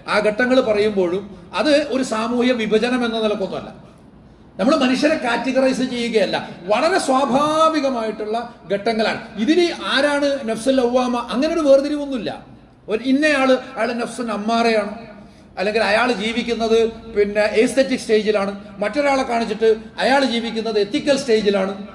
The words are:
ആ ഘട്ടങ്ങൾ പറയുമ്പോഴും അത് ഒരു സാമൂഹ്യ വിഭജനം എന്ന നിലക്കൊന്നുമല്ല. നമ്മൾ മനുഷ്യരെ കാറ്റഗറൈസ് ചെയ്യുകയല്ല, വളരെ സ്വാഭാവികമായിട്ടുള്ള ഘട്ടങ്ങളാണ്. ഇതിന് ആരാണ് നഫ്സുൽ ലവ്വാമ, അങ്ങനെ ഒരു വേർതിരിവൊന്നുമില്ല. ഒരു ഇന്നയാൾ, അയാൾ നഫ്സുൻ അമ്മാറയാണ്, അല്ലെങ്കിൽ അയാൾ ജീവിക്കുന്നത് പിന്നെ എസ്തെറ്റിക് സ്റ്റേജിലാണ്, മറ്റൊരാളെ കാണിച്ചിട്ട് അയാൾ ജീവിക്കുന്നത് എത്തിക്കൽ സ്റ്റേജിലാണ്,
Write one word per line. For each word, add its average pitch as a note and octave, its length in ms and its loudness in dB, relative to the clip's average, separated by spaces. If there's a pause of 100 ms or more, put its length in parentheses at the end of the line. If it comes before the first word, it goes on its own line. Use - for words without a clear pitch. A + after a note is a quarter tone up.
ആ F#3 120 0
ഘട്ടങ്ങൾ A#3+ 420 2
പറയുമ്പോഴും G3+ 920 -2
അത് C#4+ 360 2
ഒരു C4 140 -2
സാമൂഹ്യ A#3+ 480 0
വിഭജനം A#3 540 0
എന്ന A3+ 140 -4
നിലക്കൊന്നുമല്ല. F3+ 720 -4 (680)
നമ്മൾ B3+ 160 4
മനുഷ്യരെ C#4 400 2
കാറ്റഗറൈസ് B3 680 0
ചെയ്യുകയല്ല, A#3 680 -2 (140)
വളരെ C4 360 2
സ്വാഭാവികമായിട്ടുള്ള C4 1500 0 (200)
ഘട്ടങ്ങളാണ്. G#3 480 -2 (140)
ഇതിന് D4+ 500 2
ആരാണ് C#4 640 0
നഫ്സുൽ A3+ 260 0
ലവ്വാമ, B3 420 2
അങ്ങനെ B3 360 -2
ഒരു E4 60 0
വേർതിരിവൊന്നുമില്ല. C#4 880 0 (440)
ഒരു A3 140 -2
ഇന്നയാൾ, C4+ 480 2 (260)
അയാൾ A#3 160 -2
നഫ്സുൻ A#3 380 -6
അമ്മാറയാണ്, G#3+ 680 0 (580)
അല്ലെങ്കിൽ G#3 260 0
അയാൾ A3 280 2
ജീവിക്കുന്നത് A3+ 800 0
പിന്നെ G#3 520 -2
എസ്തെറ്റിക് B3 580 2
സ്റ്റേജിലാണ്, G3+ 640 0 (160)
മറ്റൊരാളെ C4+ 440 0
കാണിച്ചിട്ട് A3 520 0 (240)
അയാൾ C4 260 4
ജീവിക്കുന്നത് A3+ 540 -2
എത്തിക്കൽ C4 380 0
സ്റ്റേജിലാണ്, G3+ 760 0